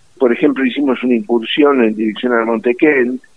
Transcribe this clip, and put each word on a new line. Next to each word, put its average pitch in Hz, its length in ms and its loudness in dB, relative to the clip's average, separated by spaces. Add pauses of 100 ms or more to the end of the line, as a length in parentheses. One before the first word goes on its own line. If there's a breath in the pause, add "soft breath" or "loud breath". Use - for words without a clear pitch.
(180)
Por 123 140 2
ejemplo, 131 340 0
hicimos 127 380 -2
una 127 120 0
incursión 120 680 0
en 107 120 0
dirección 113 380 -2
al 113 120 2
Monte 117 300 -2
Kent, 127 460 0 (160)